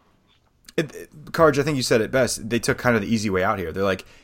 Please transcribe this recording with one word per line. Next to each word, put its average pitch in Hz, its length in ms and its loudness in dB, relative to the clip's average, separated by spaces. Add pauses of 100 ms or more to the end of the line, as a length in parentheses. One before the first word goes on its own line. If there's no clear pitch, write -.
(800)
it, 151 160 -4
it, - 320 -20
Karj, 151 320 4
I 139 40 2
think 147 140 -2
you 127 60 -2
said 120 180 2
it 104 100 -2
best. 120 380 0
They 117 100 0
took 120 200 -2
kind 120 180 2
of 101 60 2
the 92 60 -6
easy 110 200 0
way 92 160 0
out 101 140 0
here. 82 140 -8
They're 95 100 -4
like, 95 240 0 (180)